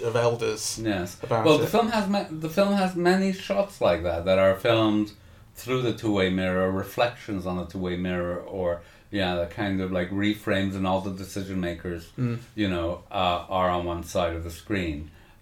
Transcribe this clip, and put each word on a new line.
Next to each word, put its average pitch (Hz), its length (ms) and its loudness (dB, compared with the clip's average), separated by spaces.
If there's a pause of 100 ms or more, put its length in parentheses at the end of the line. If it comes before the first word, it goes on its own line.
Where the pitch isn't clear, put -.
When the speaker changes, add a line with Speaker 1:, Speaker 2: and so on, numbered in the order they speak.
Speaker 1:
of 117 120 0
elders 117 680 0
Speaker 2:
Yes. 95 400 -2
Speaker 1:
about 117 220 0
Speaker 2:
Well, 151 120 6
the 151 60 2
Speaker 1:
it. - 60 0
Speaker 2:
film 226 220 2
has 214 160 0
ma-, 202 220 0
the 156 200 -6
film 202 240 2
has 185 220 2
many 185 380 4
shots 196 480 -2
like 87 220 4
that 85 220 -2
that 95 120 6
are 95 180 6
filmed 110 580 2 (420)
through 127 260 -2
the 117 120 0
two-way 101 360 2
mirror, 92 400 2
reflections 98 800 -2
on 90 100 -4
the 87 80 -6
two-way 90 300 -4
mirror, 90 460 -2
or, 87 400 -4 (280)
yeah, 95 260 0
the 87 120 -2
kind 98 340 -2
of, 92 100 -2
like, 87 200 -2
reframes 98 640 0
and 95 100 -2
all 92 160 2
the 98 100 -4
decision 95 480 -6
makers, 85 500 -6 (100)
Speaker 1:
Mm. 120 200 -2 (140)
Speaker 2:
you 104 160 0
know, 85 400 -2
uh, 90 400 0
are 92 200 2
on 87 160 0
one 85 180 -4
side 87 320 -2
of 82 80 -6
the 85 80 -8
screen. 80 580 -4 (320)